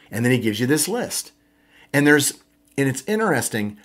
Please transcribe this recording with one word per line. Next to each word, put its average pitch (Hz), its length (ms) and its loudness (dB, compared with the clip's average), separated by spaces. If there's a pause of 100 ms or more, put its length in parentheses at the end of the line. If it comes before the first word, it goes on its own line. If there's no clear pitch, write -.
(100)
And 107 120 -6
then 123 100 2
he 123 60 2
gives 107 220 -2
you 123 60 0
this 147 200 0
list. 208 460 -6 (600)
And 143 120 2
there's, 147 280 4 (420)
and 139 120 0
it's 131 180 -4
interesting, 127 800 -2